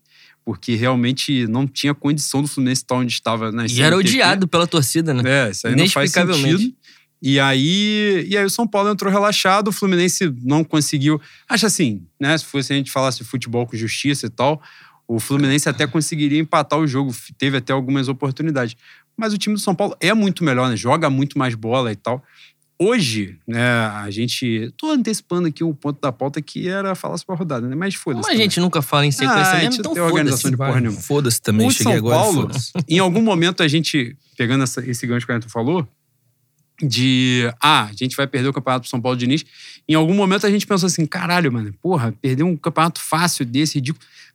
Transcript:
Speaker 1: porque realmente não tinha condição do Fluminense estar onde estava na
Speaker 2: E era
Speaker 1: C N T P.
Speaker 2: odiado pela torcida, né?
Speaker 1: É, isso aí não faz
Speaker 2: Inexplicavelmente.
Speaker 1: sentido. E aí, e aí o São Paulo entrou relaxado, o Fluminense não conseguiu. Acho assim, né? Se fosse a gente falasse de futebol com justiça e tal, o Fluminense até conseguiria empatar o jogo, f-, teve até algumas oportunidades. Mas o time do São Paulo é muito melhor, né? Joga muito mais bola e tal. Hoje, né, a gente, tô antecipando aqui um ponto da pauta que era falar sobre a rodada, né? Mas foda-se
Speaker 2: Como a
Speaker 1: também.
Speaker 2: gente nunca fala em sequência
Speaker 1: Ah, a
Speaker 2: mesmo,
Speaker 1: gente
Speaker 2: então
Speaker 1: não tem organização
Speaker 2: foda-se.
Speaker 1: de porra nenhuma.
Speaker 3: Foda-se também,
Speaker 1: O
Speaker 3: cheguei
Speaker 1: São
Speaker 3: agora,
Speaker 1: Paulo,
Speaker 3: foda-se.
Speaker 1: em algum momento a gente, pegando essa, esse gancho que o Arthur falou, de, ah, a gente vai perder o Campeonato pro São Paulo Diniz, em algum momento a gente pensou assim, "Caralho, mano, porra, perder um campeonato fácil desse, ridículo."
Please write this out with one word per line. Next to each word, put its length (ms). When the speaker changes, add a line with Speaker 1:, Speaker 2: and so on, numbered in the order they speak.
Speaker 1:
porque 320
realmente 720
não 180
tinha 280
condição 480
do 60
Fluminense 340
estar 120
onde 180
estava 380
na 160
Speaker 2:
E 0
era 40
Speaker 1:
C 100
N 100
T 0
P. 60
Speaker 2:
odiado 500
pela 200
torcida, 480
né? 100
Speaker 1:
É, 260
isso 160
aí 80
não 140
faz 260
Speaker 2:
Inexplicavelmente. 480
Speaker 1:
sentido. 140
E 140
aí, 880
e 80
aí 80
o 60
São 180
Paulo 220
entrou 200
relaxado, 580
o 40
Fluminense 600
não 200
conseguiu. 560
Acho 160
assim, 380
né? 160
Se 80
fosse 280
a 40
gente 140
falasse 280
de 60
futebol 420
com 100
justiça 500
e 40
tal, 300
o 100
Fluminense 500
até 180
conseguiria 520
empatar 400
o 80
jogo, 260
f-, 260
teve 180
até 160
algumas 360
oportunidades. 680
Mas 160
o 60
time 160
do 60
São 140
Paulo 260
é 140
muito 300
melhor, 240
né? 80
Joga 340
muito 280
mais 160
bola 360
e 60
tal. 260
Hoje, 680
né, 160
a 240
gente, 640
tô 140
antecipando 560
aqui 160
um 100
ponto 280
da 100
pauta 320
que 260
era 280
falar 200
sobre 180
a 40
rodada, 300
né? 80
Mas 180
foda-se 280
Speaker 2:
Como 40
a 60
Speaker 1:
também. 180
Speaker 2:
gente 100
nunca 220
fala 240
em 60
sequência 240
Speaker 1:
Ah, 140
a 40
Speaker 2:
mesmo, 160
Speaker 1:
gente 100
Speaker 2:
então 100
Speaker 1:
não 40
tem 80
organização 480
Speaker 2:
foda-se. 0
Speaker 1:
de 60
porra 240
nenhuma. 200
Speaker 3:
Foda-se 400
também, 280
Speaker 1:
O 20
Speaker 3:
cheguei 220
Speaker 1:
São 60
Speaker 3:
agora, 200
Speaker 1:
Paulo, 240
Speaker 3:
foda-se. 300
Speaker 1:
em 100
algum 240
momento 400
a 60
gente, 480
pegando 280
essa, 200
esse 220
gancho 180
que 80
o 20
Arthur 140
falou, 400
de, 640
ah, 220
a 80
gente 240
vai 100
perder 220
o 40
Campeonato 300
pro 80
São 100
Paulo 160
Diniz, 280
em 60
algum 200
momento 320
a 40
gente 160
pensou 220
assim, 180
"Caralho, 460
mano, 280
porra, 400
perder 220
um 140
campeonato 440
fácil 440
desse, 320
ridículo." 280